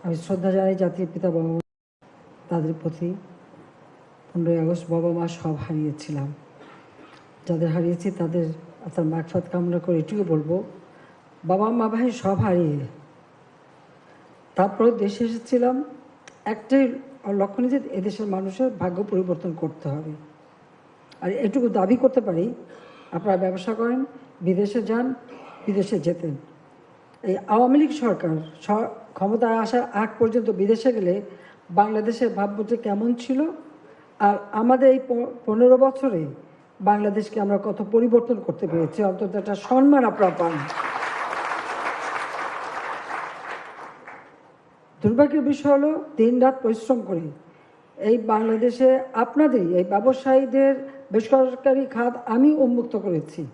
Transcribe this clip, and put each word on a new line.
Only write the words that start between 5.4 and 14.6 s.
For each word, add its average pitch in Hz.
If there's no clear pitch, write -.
হারিয়েছিলাম, 147
যাদের 165
হারিয়েছি 170
তাদের 170
আত্মার 170
মাগফিরাত 165
কামনা 175
করে 170
এটুকু 208
বলবো, 156
বাবা 196
মা 233
ভাই 233
সব 196
হারিয়ে 175
তারপরে 226